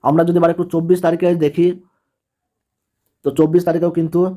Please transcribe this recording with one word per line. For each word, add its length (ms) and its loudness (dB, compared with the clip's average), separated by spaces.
আমরা 240 2
যদি 120 0
এবার 140 2
একটু 200 -4
চব্বিশ 320 0
তারিখে 220 0
দেখি, 220 0
তো 140 -2
চব্বিশ 300 2
তারিখেও 300 -2
কিন্তু 220 -2